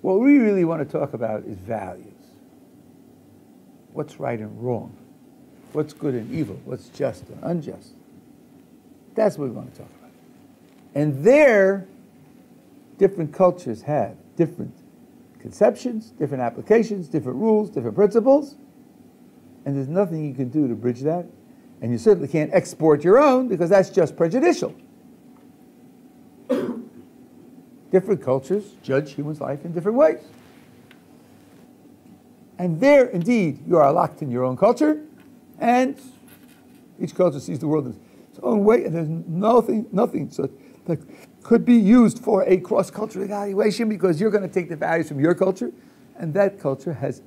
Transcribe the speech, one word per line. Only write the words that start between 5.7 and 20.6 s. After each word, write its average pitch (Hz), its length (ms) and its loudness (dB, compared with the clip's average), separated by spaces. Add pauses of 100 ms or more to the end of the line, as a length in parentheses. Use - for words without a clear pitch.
What's 151 200 -6
good 143 200 -6
and 117 180 -8
evil? 147 340 -6
What's 131 240 -14
just - 400 -8
and - 140 -20
unjust?" 170 500 -8 (1200)
That's 214 220 0
what 143 120 -8
we - 60 -12
want - 180 -14
to - 60 -20
talk - 100 -20 (100)
about. - 120 -20 (840)
And 143 300 -2
there, 208 640 4 (1080)
different 185 360 0
cultures 175 480 0
have 127 340 -4 (200)
different - 400 -4 (640)
conceptions, 220 720 -2
different 135 320 -6
applications, 196 640 0
different 127 320 -6
rules, 214 300 2
different 117 260 -6
principles. 233 600 2 (1120)
And 139 100 -4
there's 135 120 -4
nothing 165 360 -2
you 143 120 -8
can 131 140 -6
do 147 180 0